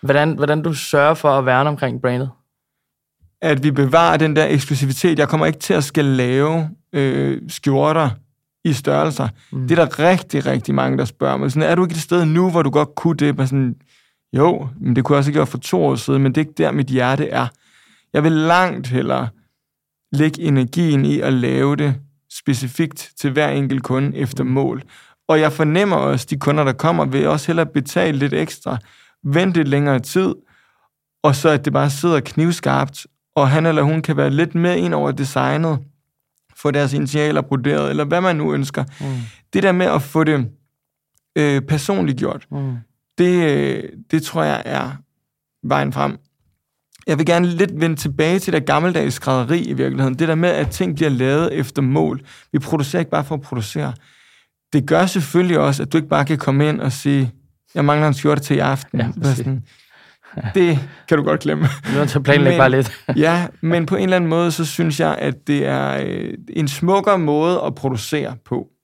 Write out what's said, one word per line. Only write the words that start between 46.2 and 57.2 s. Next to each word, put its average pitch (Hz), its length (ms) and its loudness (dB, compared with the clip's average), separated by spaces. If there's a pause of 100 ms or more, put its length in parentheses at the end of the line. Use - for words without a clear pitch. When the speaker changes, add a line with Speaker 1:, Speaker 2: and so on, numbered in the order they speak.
Speaker 2:
Jeg 151 120 0
vil 156 80 0
gerne 170 200 2
lidt 170 340 -2
vende 165 160 0
tilbage 156 420 -2
til 185 140 -4
det 160 140 -2
gammeldags 151 480 0
skrædderi 131 460 0
i 131 120 -4
virkeligheden. 135 460 -2
Det 160 100 0
der 160 60 2
med, 170 140 2
at 151 220 0
ting 180 240 -4
bliver 151 160 0
lavet 135 480 0
efter 143 240 -4
mål. 139 380 0 (320)
Vi 151 60 0
producerer 143 420 -2
ikke 156 100 -4
bare 156 140 0
for 151 100 -6
at 143 60 -6
producere. 135 520 -6 (800)
Det 139 140 0
gør 165 200 4
selvfølgelig 175 520 0
også, 143 240 0
at 143 100 -8
du 165 60 2
ikke 156 100 -4
bare 147 160 2
kan 147 140 -2
komme 139 300 0
ind 151 120 -4
og 135 120 -2
sige, 139 400 0 (420)